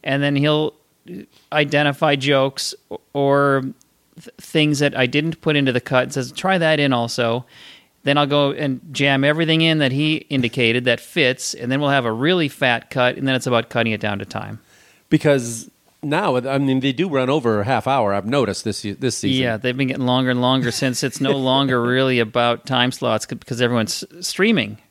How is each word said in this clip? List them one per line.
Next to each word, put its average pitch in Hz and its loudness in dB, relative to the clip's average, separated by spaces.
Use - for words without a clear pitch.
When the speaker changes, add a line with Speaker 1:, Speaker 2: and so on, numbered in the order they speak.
Speaker 1:
and 139 0
then 143 0
he'll 151 0
identify 147 2
jokes 135 0
o-, - -10
or 139 2
th-, - -20
things 151 0
that 143 0
I 127 4
didn't 147 -2
put 156 0
into 135 2
the 120 0
cut 127 2
and 127 -6
says, 127 -4
"Try 190 0
that 156 2
in 139 2
also." 117 0
Then 143 2
I'll 147 2
go 143 2
and 135 -4
jam 139 2
everything 160 2
in 160 2
that 131 2
he 151 0
indicated 123 0
that 117 2
fits, - -2
and 123 -6
then 139 0
we'll 143 0
have 135 0
a 113 0
really 151 0
fat 123 -2
cut, 123 0
and 135 -2
then 131 0
it's 127 -2
about 117 0
cutting 113 0
it 101 -4
down 104 -4
to 98 -8
time. 104 -10
Speaker 2:
Because 123 0
now, 151 0
I 135 -2
mean, 135 2
they 135 0
do 175 -2
run 131 0
over 117 2
a - -2
half 123 0
hour, 117 2
I've 101 -2
noticed 117 0
this, 104 -6
this 107 -4
season. 131 -2
Speaker 1:
Yeah, 117 -2
they've 123 -4
been 135 -2
getting 131 -4
longer 127 2
and 123 0
longer 123 2
since 127 -2
it's 135 -4
no 139 0
Speaker 2:
<laughs> 139 2
Speaker 1:
longer 131 2
really 127 2
about 117 0
time 127 0
slots 113 -2
c-, 123 -8
because 120 -10
everyone's 117 0
streaming. 180 0